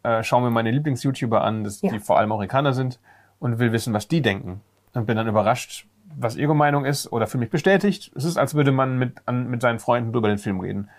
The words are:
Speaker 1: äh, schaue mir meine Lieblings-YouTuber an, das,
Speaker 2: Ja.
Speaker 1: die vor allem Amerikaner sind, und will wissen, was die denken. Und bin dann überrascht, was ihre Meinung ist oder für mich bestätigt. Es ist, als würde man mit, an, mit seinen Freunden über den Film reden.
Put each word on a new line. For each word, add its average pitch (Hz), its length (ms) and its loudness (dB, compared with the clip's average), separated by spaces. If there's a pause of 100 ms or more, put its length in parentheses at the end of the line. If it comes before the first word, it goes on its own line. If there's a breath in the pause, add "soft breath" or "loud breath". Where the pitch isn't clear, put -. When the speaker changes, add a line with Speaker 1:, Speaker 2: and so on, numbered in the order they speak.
Speaker 1:
äh, 113 200 0
schaue 123 200 2
mir 123 80 2
meine 113 220 2
Lieblings-YouTuber 131 680 0
an, 110 220 -2
das, 104 160 -10
Speaker 2:
Ja. 190 120 -2
Speaker 1:
die 104 80 -6
vor - 180 2
allem 107 140 2
Amerikaner 131 420 0
sind, 131 240 -4 (400 soft breath)
und 120 220 -2
will 120 120 4
wissen, 113 220 -2
was 104 140 -2
die 165 120 2
denken. 98 400 -2 (340)
Und 117 120 -4
bin 113 100 0
dann 113 120 0
überrascht, 107 580 0 (320)
was 117 180 -4
ihre 147 200 2
Meinung 143 280 4
ist 139 280 -4
oder 110 160 0
für 131 100 -4
mich 113 120 -2
bestätigt. 190 680 2
Es 139 80 -6
ist, 170 120 -2
als 139 180 0
würde 139 180 4
man 131 260 2
mit, 127 140 0 (140)
an, 123 220 -2
mit 120 140 -4
seinen 117 160 2
Freunden 120 340 0
über 117 140 2
den 104 120 2
Film 98 200 -2
reden. 98 300 -6 (100)